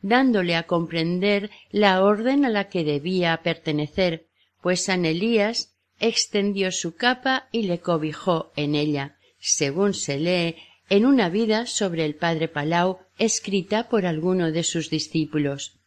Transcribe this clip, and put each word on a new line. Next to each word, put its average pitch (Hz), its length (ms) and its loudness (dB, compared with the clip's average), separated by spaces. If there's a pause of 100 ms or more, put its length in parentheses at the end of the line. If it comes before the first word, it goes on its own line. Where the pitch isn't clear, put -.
dándole 208 540 2
a 170 80 -2
comprender 175 840 0 (200)
la 196 320 4
orden 226 420 2
a 254 60 0
la 202 180 -2
que 170 160 -2
debía 165 580 0
pertenecer, 160 840 -2 (340)
pues 180 240 -2
San 180 220 0
Elías 208 680 0 (280)
extendió 202 720 0
su 170 260 -6
capa 254 540 0
y 226 120 -2
le 175 180 -2
cobijó 160 760 -2
en 147 180 -2
ella, 147 420 -2 (240)
según 170 540 0
se 139 240 -6
lee 170 380 0 (320)
en 202 160 4
una 254 240 4
vida 214 380 0
sobre 170 380 -2
el 151 100 -2
padre 165 320 -2
Palau 170 540 -2 (180)
escrita 214 720 -2
por 202 180 0
alguno 170 460 0
de 165 100 -2
sus 160 260 -4
discípulos. 151 1000 -4